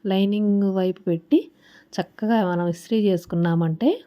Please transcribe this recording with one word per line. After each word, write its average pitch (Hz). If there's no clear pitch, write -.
లైనింగ్ 202
వైపు 185
పెట్టి 175
చక్కగా 220
మనం 175
ఇస్త్రీ 175
చేసుకున్నామంటే 170